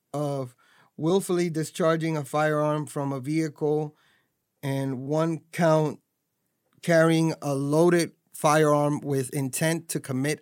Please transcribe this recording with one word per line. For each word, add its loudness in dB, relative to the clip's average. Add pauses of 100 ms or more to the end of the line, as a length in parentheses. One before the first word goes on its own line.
(120)
of -6 (420)
willfully 0
discharging -2
a -4
firearm -2
from -6
a -6
vehicle, -4 (680)
and -4
one 0 (120)
count 2 (840)
carrying 4
a -4
loaded 2 (220)
firearm 2
with -4
intent -2
to -6
commit -4